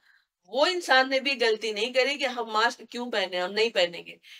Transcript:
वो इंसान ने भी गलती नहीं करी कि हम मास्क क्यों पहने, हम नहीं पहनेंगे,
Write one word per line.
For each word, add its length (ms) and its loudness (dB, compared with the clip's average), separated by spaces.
वो 180 2
इंसान 420 2
ने 100 0
भी 160 -2
गलती 380 0
नहीं 200 -4
करी 220 2
कि 100 -4
हम 260 -4
मास्क 400 0
क्यों 180 -8
पहने, 280 -2
हम 140 -2
नहीं 200 0
पहनेंगे, 480 -2